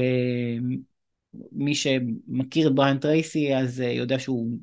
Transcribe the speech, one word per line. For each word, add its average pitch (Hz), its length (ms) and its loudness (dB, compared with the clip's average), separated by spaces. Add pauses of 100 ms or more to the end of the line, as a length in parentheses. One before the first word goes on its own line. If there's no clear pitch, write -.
(1700)
שמכיר 131 920 0
את 135 80 4
בריאן 139 220 4
טרייסי, 151 580 0
אז, 127 260 -2
אה, 123 100 0
יודע 123 280 -2
שהוא 120 440 -4